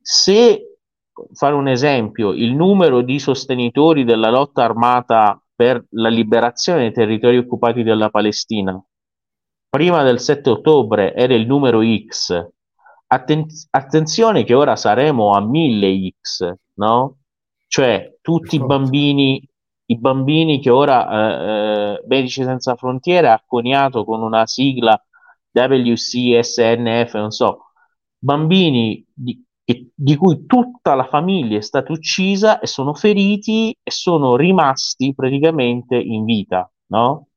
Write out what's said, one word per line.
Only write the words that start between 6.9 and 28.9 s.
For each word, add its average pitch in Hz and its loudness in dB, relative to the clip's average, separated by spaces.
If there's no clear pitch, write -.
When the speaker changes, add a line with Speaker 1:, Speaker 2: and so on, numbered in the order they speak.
Speaker 1:
territori 113 2
occupati 120 -2
dalla 107 0
Palestina 104 -4
prima 160 2
del 123 4
sette - -2
ottobre 110 2
era 127 2
il 113 2
numero 127 2
X, 92 -4
atten-, 151 -2
attenzione 156 0
che 110 2
ora 131 4
saremo 113 2
a 101 4
mille 104 0
X, - -8
no? 117 0
Cioè, 117 -2
tutti 165 -4
Speaker 2:
Per - -
Speaker 1:
i 151 0
Speaker 2:
forza. 135 0
Speaker 1:
bambini, 139 0
i 113 -2
bambini 135 0
che - 0
ora, 131 2
eh, 104 -2
eh, - -14
Medici 131 -2
Senza 127 -4
Frontiere 131 0
ha 113 2
coniato 123 -2
con 110 -6
una 113 0
sigla 123 0
W 123 2
C 120 0
S 117 -4
N 117 0
F, 120 -14
non 107 -4
so, - -4
bambini 147 0